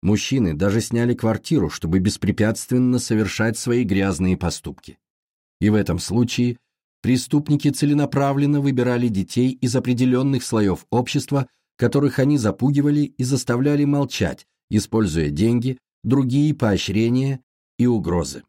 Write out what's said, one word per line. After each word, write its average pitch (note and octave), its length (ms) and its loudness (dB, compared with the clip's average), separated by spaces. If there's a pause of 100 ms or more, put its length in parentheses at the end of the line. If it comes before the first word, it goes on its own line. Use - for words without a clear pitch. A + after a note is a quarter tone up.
Мужчины G#2 500 0
даже G2 280 0
сняли A#2 340 -2
квартиру, A2+ 560 -2
чтобы E2+ 260 -2
беспрепятственно A2 1000 0
совершать A2 580 -2
свои A#2+ 260 -2
грязные F#2+ 540 0
поступки. - 640 -8 (600)
И G#2+ 120 4
в - 20 4
этом G2+ 240 2
случае A#2+ 600 -2 (420)
преступники C#3+ 720 0
целенаправленно C#3+ 880 0
выбирали B2 460 0
детей A2+ 420 0
из B2+ 260 -4
определенных B2+ 680 0
слоев G#2 480 0
общества, C3+ 560 -2 (300)
которых C#3 420 0
они C#3+ 180 4
запугивали C#3+ 680 2
и - 180 -6
заставляли C3+ 600 0
молчать, C#3 600 -2 (240)
используя F#2 640 0
деньги, A#2 480 0 (240)
другие C#3 500 2
поощрения A#2+ 840 0 (400)
и A#2+ 80 4
угрозы. E2+ 600 -2